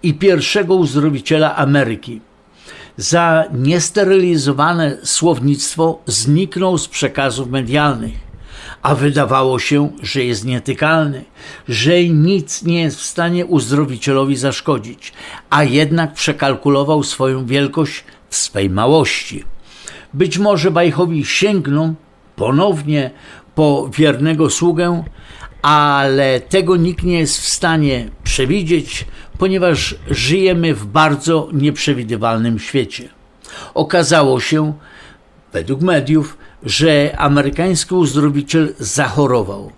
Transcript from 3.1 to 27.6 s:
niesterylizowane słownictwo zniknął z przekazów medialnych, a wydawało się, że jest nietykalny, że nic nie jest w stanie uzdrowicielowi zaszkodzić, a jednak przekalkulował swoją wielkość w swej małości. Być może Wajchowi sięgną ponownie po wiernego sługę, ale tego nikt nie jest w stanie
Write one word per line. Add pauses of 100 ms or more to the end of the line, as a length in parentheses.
niesterylizowane
słownictwo
zniknął
z
przekazów
medialnych, (680)
a
wydawało
się, (120)
że
jest
nietykalny, (440)
że
nic
nie
jest
w
stanie
uzdrowicielowi
zaszkodzić, (380)
a
jednak
przekalkulował
swoją
wielkość (240)
w
swej
małości. (680)
Być
może
Wajchowi
sięgną (420)
ponownie (440)
po
wiernego
sługę, (580)
ale
tego
nikt
nie
jest
w
stanie (140)